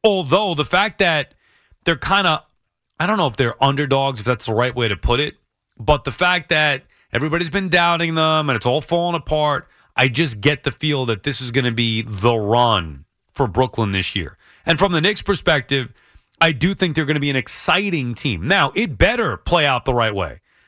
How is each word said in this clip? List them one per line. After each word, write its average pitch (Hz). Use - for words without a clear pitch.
Although 190
the 147
fact 196
that 165
they're 170
kinda, 185
I 165
don't 208
know 165
if 113
they're 123
underdogs, 135
if 104
that's 123
the 110
right 123
way 120
to 101
put 123
it, -
but 143
the 135
fact 180
that 151
everybody's 156
been 190
doubting 170
them 156
and 123
it's -
all 127
falling 170
apart, 151
I 131
just 120
get 147
the 139
feel 143
that 110
this 135
is 123
gonna 123
be 113
the 110
run 104
for 135
Brooklyn 110
this 95
year. 76
And 160
from 180
the 156
Knicks' 208
perspective, 147
I 165
do 151
think 175
they're 160
gonna 147
be 143
an 135
exciting 160
team. 104
Now, 185
it 175
better 196
play 160
out 131
the 135
right 110
way, 82